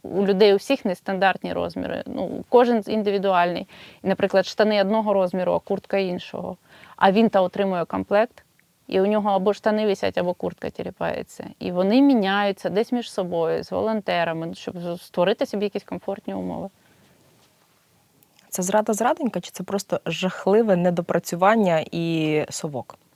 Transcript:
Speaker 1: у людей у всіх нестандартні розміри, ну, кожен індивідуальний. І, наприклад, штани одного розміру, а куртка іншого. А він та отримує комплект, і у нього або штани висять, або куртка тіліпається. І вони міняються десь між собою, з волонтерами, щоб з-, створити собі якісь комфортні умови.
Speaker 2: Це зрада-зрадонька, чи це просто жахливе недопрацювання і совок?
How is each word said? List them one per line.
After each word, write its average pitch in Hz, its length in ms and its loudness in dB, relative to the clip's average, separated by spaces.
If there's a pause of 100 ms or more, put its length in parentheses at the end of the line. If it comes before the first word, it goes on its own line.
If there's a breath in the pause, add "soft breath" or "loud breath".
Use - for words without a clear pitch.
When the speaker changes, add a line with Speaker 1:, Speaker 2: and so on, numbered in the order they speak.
Speaker 1:
у 196 240 -2
людей 202 280 6
у - 20 4
всіх - 280 -2
нестандартні 185 680 -2
розміри, 175 540 -6
ну, - 420 -8
кожен 240 380 4
індивідуальний. 196 800 0 (360 loud breath)
І, 190 60 -2
наприклад, 190 380 2
штани 208 340 0
одного 208 320 0
розміру, 180 400 0
а 170 60 2
куртка - 400 -4
іншого. 180 580 -6 (400 loud breath)
А 196 160 4
він 226 160 6
та 196 120 2
отримує 185 440 0
комплект, 202 600 -2 (460)
і 190 100 2
у 196 60 4
нього 208 240 0
або 196 240 2
штани 214 320 0
висять, 196 320 -2
або 180 160 -2
куртка - 360 -8
тіліпається. - 880 -8
І 180 140 -6
вони 196 300 4
міняються 202 680 2
десь 208 220 0
між 240 200 -4
собою, 170 520 -2
з - 60 -16
волонтерами, 180 840 -2
щоб - 240 -12
з-, 175 240 -8
створити 190 440 0
собі 208 180 -4
якісь 202 200 -6
комфортні 196 500 -8
умови. 180 340 -6 (1800 soft breath)
Speaker 2:
Це - 140 -6
зрада-зрадонька, 214 760 0
чи - 100 -16
це - 140 -10
просто - 420 -4
жахливе 190 720 2
недопрацювання 175 1160 2
і 156 580 0
совок? - 480 -10 (180)